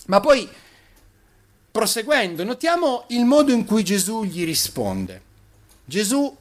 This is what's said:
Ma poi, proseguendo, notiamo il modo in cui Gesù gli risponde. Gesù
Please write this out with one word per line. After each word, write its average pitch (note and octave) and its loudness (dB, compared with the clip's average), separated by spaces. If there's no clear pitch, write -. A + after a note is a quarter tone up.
Ma G3 2
poi, B3 2
proseguendo, G#3+ -2
notiamo C4+ 0
il A#3+ 2
modo C#4 6
in A3+ 2
cui G#3+ 2
Gesù G3+ -2
gli F3 -6
risponde. F#2+ -4
Gesù A3 -2